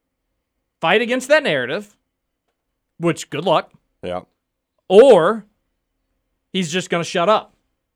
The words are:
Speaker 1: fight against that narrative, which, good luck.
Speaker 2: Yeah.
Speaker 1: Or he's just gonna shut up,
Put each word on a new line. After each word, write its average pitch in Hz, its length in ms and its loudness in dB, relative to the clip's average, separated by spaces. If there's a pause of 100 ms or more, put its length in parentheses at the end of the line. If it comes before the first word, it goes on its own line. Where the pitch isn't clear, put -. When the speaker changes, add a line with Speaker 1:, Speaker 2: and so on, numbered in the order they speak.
(840)
Speaker 1:
fight 180 180 0
against 247 280 -6
that 302 140 2
narrative, 156 540 -6 (1000)
which, 165 320 -4
good 147 140 -8
luck. 180 280 0 (300)
Speaker 2:
Yeah. 90 180 -8 (680)
Speaker 1:
Or 208 580 4 (1040)
he's 185 180 -4
just 180 200 -6
gonna 170 120 -4
shut 175 280 -2
up, - 240 -2 (420)